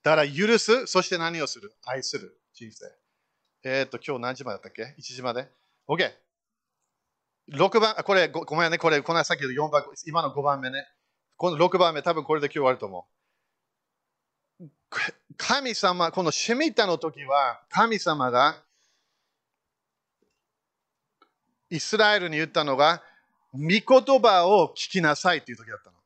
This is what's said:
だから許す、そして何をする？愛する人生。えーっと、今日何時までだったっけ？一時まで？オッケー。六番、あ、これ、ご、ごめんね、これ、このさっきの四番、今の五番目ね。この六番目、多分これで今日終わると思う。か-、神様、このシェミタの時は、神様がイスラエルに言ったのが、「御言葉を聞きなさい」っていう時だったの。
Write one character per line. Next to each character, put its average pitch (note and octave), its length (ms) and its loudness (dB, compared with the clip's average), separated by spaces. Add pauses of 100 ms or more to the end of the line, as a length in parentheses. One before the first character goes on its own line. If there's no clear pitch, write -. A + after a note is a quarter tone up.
だ D3+ 140 4
か D#3 80 4
ら C#3+ 40 0
許 G3+ 300 2
す、 A3+ 300 2
そ F#3 160 0
し - 60 -8
て F3+ 100 -4
何 E3 240 -6
を C3 40 -6
す A#2+ 120 -14
る？ G2+ 240 -20
愛 B2+ 200 -8
す - 140 -10
る F#2 240 -16 (120)
人 A2+ 180 -20
生。 - 200 -20 (720)
え C3 200 -2
ー - 20 -2
っ - 40 -20
と、 A#2+ 80 -12
今 C3+ 200 -8
日 A#2 40 -10
何 B2+ 120 -6
時 C3 100 -14
ま A#2 100 -10
で - 20 -8
だ - 60 -18
っ - 20 -20
た F#2+ 60 -20
っ - 20 -20
け？ A#2 260 -14
一 B2+ 160 -18
時 B2 80 -16
ま A#2+ 140 -6
で？ B2+ 120 -8 (380)
オ C#3+ 80 -4
ッ E3 40 -2
ケ F3 80 0
ー。 - 1500 -20
六 F#3+ 220 2
番、 G#3+ 200 0
あ、 D#3 40 -10
こ G3 120 0
れ、 E3 140 4
ご、 D#3 160 -8
ご D3+ 100 -8
め E3 120 2
ん D#3+ 40 0
ね、 E3 80 -2
こ E3 100 2
れ、 D3 140 2
こ E3+ 100 -4
の E3 100 2
さ F3 120 -2
っ - 20 -16
き C#3 40 -10
の C3 100 -6
四 D3 180 -4
番、 C#3+ 160 0 (220)
今 D#3+ 160 -2
の D3+ 100 -6
五 C#3+ 80 -4
番 C#3 200 -2
目 B2+ 100 -8
ね。 C3+ 160 -12 (500)
こ F3+ 140 -2
の D3+ 60 -6
六 F3+ 200 2
番 E3+ 160 4
目、 C#3+ 80 -6
多 E3+ 140 -2
分 D#3 80 -6
こ D3+ 100 -4
れ D3+ 80 -2
で D3 60 -4
今 - 40 -6
日 - 20 -20
終 D3 100 -4
わ C3 80 4
る B2 80 -4
と G#2+ 80 -10
思 F#2 200 -16 (1500)
う。 D3+ 80 -20 (200)
か-、 - 220 -6 (260)
神 B3+ 380 -2
様、 F3+ 360 0
こ F#3 120 -4
の D#3 80 0
シ - 220 -4
ェ - 20 2
ミ C#4+ 180 -2
タ G#3+ 140 2
の E3+ 100 0
時 D3 280 -10
は、 C3+ 440 0
神 A3 300 2
様 C#3+ 320 -2
が C#3 320 2 (3000)
イ D#3+ 80 -6
ス - 180 -2
ラ G#3 180 6
エ G3+ 40 2
ル F3 100 -4
に D#3 80 -4
言 D#3 100 -2
っ - 20 -18
た D#3+ 140 0
の C#3 140 0
が、 D#3+ 260 4 (500)
「御 C3 60 -12
言 F3+ 220 0 (380)
葉 F#3+ 280 6
を F#3+ 280 4
聞 - 140 -8
き F#3+ 120 -2
な D3+ 140 2
さ F3+ 200 0
い」 - 40 -6
っ - 20 -10
て B2 100 -18
い A#2 40 -12
う - 20 -20
時 A#2 120 -20
だ G#2+ 60 -14
っ - 80 -20
た F#2+ 80 -20
の。 F2+ 140 -20